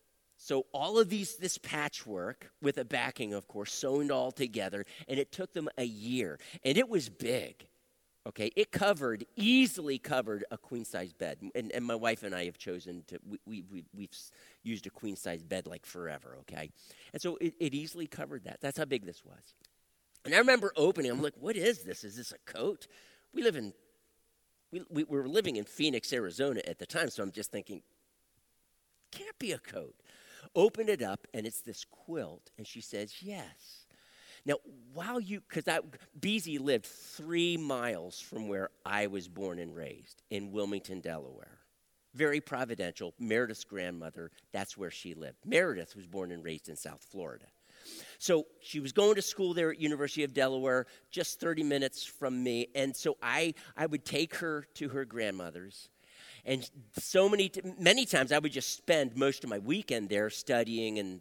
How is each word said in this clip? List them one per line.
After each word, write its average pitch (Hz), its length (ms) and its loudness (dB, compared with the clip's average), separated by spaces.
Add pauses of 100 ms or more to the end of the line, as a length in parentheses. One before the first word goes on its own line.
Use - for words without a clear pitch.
(380)
So 135 360 0
all 165 240 2
of 226 120 10
these, 202 260 -2
this 175 240 -4
patchwork 113 920 -4 (100)
with 143 180 2
a 131 40 -2
backing, 120 500 -2
of 101 140 -6
course, 104 240 -6
sewn 143 380 0
all 131 220 2
together, 104 540 -4 (220)
and 135 120 0
it 139 120 -2
took - 220 -8
them 151 240 -4
a 127 80 0
year. 110 540 -2 (260)
And 139 120 6
it 247 120 6
was 170 200 2
big, 113 580 -2 (600)
okay? 107 280 -2
It 214 160 4
covered, 143 520 2 (120)
easily 202 640 4
covered 110 500 0
a 110 80 -6
queen-size 92 560 -6
bed. 82 240 -6 (160)
And, 113 180 -4
and 123 140 -2
my 120 100 0
wife 113 280 2
and 98 100 -4
I 90 120 -2
have 87 120 -6
chosen 90 500 -8
to, 90 160 -12
we, 101 220 -10
we, 101 260 -10
we, 92 120 -12 (120)
we've 98 160 -10
s-, - 200 -16 (320)
used 110 240 -6
a - 20 -8
queen-size 92 540 -6
bed, 92 240 -4
like, 82 180 -12
forever, 73 560 -10
okay? 78 300 -10 (420)
And 151 80 -8
so 175 140 -4
it, 165 240 -2
it 143 160 0
easily 156 320 -6
covered 143 380 -10
that. - 140 -12
That's 139 200 -4
how 156 60 2
big 127 200 0
this 85 180 -12
was. - 300 -20 (720)
And 139 80 0
I 175 40 10
remember 233 400 8
opening, 156 340 6
I'm 127 100 0
like, 147 160 0
"What 196 200 -2
is 190 220 2
this? - 260 -10
Is 101 100 -12
this 120 160 -10
a - 60 -16 (120)
coat?" 156 380 -4 (460)
We 269 100 -2
live 208 140 4
in, 107 160 -6 (1000)
we, - 180 -6
we 156 140 0
were 139 240 0
living 175 300 2
in 104 80 -2
Phoenix, 139 480 0
Arizona 120 520 0
at - 140 -6
the - 60 -8
time, 165 240 -2
so - 140 -6
I'm 98 100 -4
just - 180 -8
thinking, 101 300 -8 (1300)
"Can't 415 260 -12
be 220 140 -4
a 143 60 -2
coat." - 380 -10 (600)
Open 220 320 6
it 196 140 2
up, 98 320 -4
and 110 120 -4
it's 113 140 -6
this - 240 -12
quilt, - 720 -10
and 110 80 -12
she - 140 -14
says, 107 420 -8
"Yes." 135 640 -14 (600)
Now, 143 100 2 (380)
while 202 260 -4
you, 202 220 -4
'cause - 260 -4
I, 165 120 4 (380)
Beezy 165 400 0
lived 131 280 4
three 170 720 0
miles 120 640 -2
from 110 260 -6
where 98 220 0 (160)
I 104 220 2
was 95 200 -4
born 87 320 -4
and 82 160 -8
raised - 540 -12
in 101 240 -4
Wilmington, 98 480 -2
Delaware. 73 580 -10 (540)
Very 147 260 2
providential. 107 800 -4
Meredith's 113 460 0
grandmother, 85 640 -8 (220)
that's 101 240 -4
where 92 140 -4
she 87 240 -10
lived. 78 300 -12
Meredith 151 520 0
was 95 100 -16
born 90 240 -6
and 82 140 -10
raised 80 240 -8
in 76 80 -10
South 78 340 -12
Florida. 78 360 -12 (720)
So 165 300 4 (140)
she - 180 -6
was 135 140 -6
going 208 220 8
to 196 60 0
school 180 320 0
there 165 160 4
at 156 80 -2
University 147 460 0
of 139 100 -2
Delaware, 131 520 4 (260)
just - 300 -4
thirty 160 220 0
minutes 139 420 2
from 127 360 -2
me. 120 340 2
And 135 200 2
so 151 260 0
I, 151 340 2 (200)
I 151 120 2
would 151 180 -2
take 156 300 0
her 151 300 -4 (100)
to 143 140 -4
her 135 140 -4
grandmother's. 98 880 -6 (560)
And 131 240 -2 (280)
so 190 300 6
many, 202 220 4
t-, 190 120 -6 (160)
many 196 280 8
times 135 260 4
I 147 80 8
would 151 140 0
just - 240 -4
spend 139 400 4
most 135 260 4
of 131 60 -6
my 104 100 0
weekend 117 480 -2
there 104 220 2
studying 113 720 0
and 95 220 -4